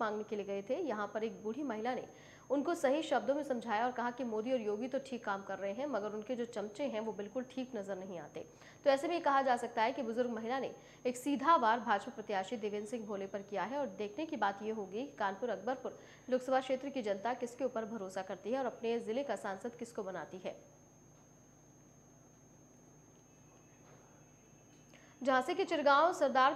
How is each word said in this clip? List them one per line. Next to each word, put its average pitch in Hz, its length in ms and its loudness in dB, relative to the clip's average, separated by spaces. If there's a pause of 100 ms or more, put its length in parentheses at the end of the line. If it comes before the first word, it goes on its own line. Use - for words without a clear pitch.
मांगने 214 240 -2
के 214 120 -6
लिए 196 80 -4
गए 196 180 -4
थे। 254 180 -2
यहाँ 214 340 -2
पर 220 100 -2
एक 196 180 -6
बूढ़ी 233 200 -4
महिला 240 320 -2
ने 190 120 -6 (440)
उनको 285 240 2
सही 285 280 4
शब्दों 247 320 2
में 294 80 0
समझाया 233 440 0
और 247 60 0
कहा 240 180 -2
कि 247 140 -6
मोदी 220 280 -2
और 254 80 2
योगी 208 280 -2
तो 262 100 0
ठीक 254 260 -6
काम 196 180 -2
कर 196 160 -6
रहे 196 140 -2
हैं, 254 140 -4
मगर 214 260 -2
उनके 214 240 -4
जो 240 80 -2
चमचे 214 400 -6
हैं 220 160 -2
वो 220 120 -4
बिल्कुल 208 300 -6
ठीक 254 340 -6
नजर 196 220 -4
नहीं 185 200 -8
आते। 156 260 -10 (400)
तो 285 60 10
ऐसे 277 180 6
में 349 60 2
ये 339 60 2
कहा 269 220 6
जा 254 140 6
सकता 233 260 0
है 247 100 4
कि 269 100 -2
बुजुर्ग 233 280 0
महिला 226 280 -2
ने 220 160 -4 (320)
एक 247 100 0
सीधा 285 400 6
वार 233 240 6
भाजपा 214 340 2
प्रत्याशी 208 420 -2
देवेंद्र 208 340 -4
सिंह 226 160 -6
भोले 196 200 -4
पर 196 160 -8
किया 196 200 -2
है 254 160 -2
और 277 80 0
देखने 208 400 -4
की 311 100 -6
बात 202 260 0
ये 214 80 -4
होगी 214 360 -4
कि - 100 -14
कानपुर 202 340 -2
अकबरपुर 214 480 -4 (320)
लोकसभा 262 300 4
क्षेत्र 262 280 0
की 262 140 -4
जनता 202 320 0
किसके 247 300 -4
ऊपर 226 200 0
भरोसा 196 380 -6
करती 190 300 -4
है 269 60 0
और 262 80 0
अपने 233 340 -2
जिले 226 220 -2
का 240 140 -2
सांसद 202 380 -6
किसको 226 280 -8
बनाती 180 360 -6
है। - 180 -8 (4000)
झांसी 262 320 2
के 370 100 2
चिरगांव 302 480 6
सरदार 269 440 6